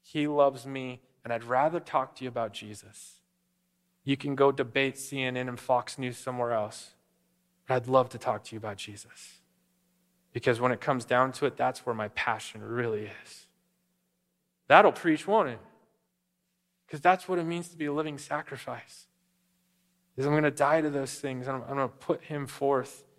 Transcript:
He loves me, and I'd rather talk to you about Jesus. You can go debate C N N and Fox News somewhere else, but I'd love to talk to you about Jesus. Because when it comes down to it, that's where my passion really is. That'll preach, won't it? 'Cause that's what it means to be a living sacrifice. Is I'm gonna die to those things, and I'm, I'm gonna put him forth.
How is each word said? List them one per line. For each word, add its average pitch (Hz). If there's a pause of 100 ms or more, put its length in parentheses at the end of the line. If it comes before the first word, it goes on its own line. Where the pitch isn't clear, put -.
He 151
loves 139
me, 131 (220)
and 120
I'd 113
rather 139
talk 135
to 131
you 127
about 117
Jesus. - (840)
You 139
can 139
go 139
debate 135
C -
N 127
N 127
and 123
Fox -
News 127
somewhere 123
else, 107 (720)
but 131
I'd 123
love 131
to 123
talk 107
to -
you 113
about 104
Jesus. - (920)
Because 120
when 127
it 120
comes 127
down 127
to 147
it, 120
that's 127
where 123
my 110
passion 107
really 110 (140)
is. - (1200)
That'll 175
preach, 156
won't 196
it? 113 (1300)
'Cause 147
that's 185
what 185
it 165
means 170
to 170
be 151
a 143
living 151
sacrifice. - (1080)
Is 131
I'm 147
gonna 151
die 151
to 151
those 139
things, 131
and 135
I'm, 123
I'm 139
gonna 135
put -
him 143
forth. 135 (140)